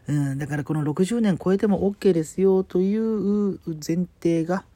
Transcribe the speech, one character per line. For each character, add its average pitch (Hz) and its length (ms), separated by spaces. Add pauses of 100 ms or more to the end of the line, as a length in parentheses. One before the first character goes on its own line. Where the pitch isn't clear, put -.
う 143 60
ん、 139 240
だ 147 100
か 147 100
ら 147 60
こ 160 100
の 156 100
六 151 200
十 233 160
年 202 180
超 185 160
え 196 40
て 214 100
も 185 180
オ 202 60
ッ 202 40
ケ 196 160
ー - 20
で 165 100
す - 180
よ 190 220
と 185 160
い 196 160
う 208 720
前 165 400 (160)
提 165 240
が、 180 180 (120)